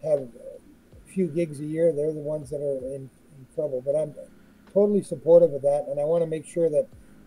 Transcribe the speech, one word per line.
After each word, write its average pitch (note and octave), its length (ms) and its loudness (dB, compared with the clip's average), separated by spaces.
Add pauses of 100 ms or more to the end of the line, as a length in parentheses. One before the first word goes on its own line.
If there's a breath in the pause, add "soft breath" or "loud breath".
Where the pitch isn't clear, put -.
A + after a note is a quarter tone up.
have D3 200 0
a - 880 -18
few F#3 180 -2
gigs D3+ 320 -4
a D3+ 60 -8
year, D#3+ 260 2
they're D3+ 220 -2
the D3+ 60 -8
ones D3 300 -6
that C#3+ 120 -6
are C#3+ 160 -2 (100)
in, C3+ 240 -10
in - 420 -20
trouble. C#3 320 -4
But C#3 100 0
I'm D3+ 200 -2 (580)
totally G3+ 300 4
supportive E3 500 6
of C#3 80 -6
that, C#3+ 280 0
and C#3 100 -4
I D3 60 0
wanna E3 220 0
make D#3 180 -6
sure E3 240 0
that D3 180 0 (400 soft breath)